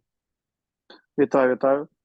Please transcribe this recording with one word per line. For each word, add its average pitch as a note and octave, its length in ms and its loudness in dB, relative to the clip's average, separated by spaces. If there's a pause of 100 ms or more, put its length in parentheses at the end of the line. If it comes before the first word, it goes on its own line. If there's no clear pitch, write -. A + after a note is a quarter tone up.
(1160)
Вітаю, C3 360 0
вітаю. C#3 340 -2 (160)